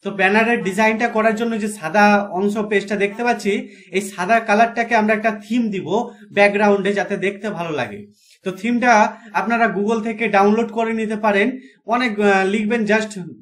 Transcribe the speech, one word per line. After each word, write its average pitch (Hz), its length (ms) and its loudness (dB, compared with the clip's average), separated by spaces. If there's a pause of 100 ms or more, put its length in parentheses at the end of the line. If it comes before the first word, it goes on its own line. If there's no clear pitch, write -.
তো 196 80 -6
ব্যানারের 208 520 2
ডিজাইনটা 220 440 0
করার 220 280 2
জন্য 226 240 -2
যে 214 80 -4
সাদা 202 640 2
অংশ 202 260 -2
পেজটা 208 380 -2
দেখতে 202 280 -2
পাচ্ছি, 233 440 -2 (240)
এই 190 100 -2
সাদা 208 380 0
কালারটাকে 226 560 0
আমরা 214 180 2
একটা 214 180 0 (160)
থিম 226 220 -2
দিব 180 180 -6 (440)
ব্যাকগ্রাউন্ডে, 202 600 2
যাতে 202 240 -4
দেখতে 202 320 -6
ভালো 170 220 -8
লাগে। 107 340 -8 (380)
তো 185 80 -4
থিমটা 233 680 2 (160)
আপনারা 220 400 0
Google 208 300 -2
থেকে 226 240 -4
ডাউনলোড 208 440 2
করে 226 220 -2
নিতে 220 220 -4
পারেন। 214 440 0 (260)
অনেক, 220 340 -2
আহ, 196 240 4
লিখবেন 214 420 0
just 208 340 -2 (220)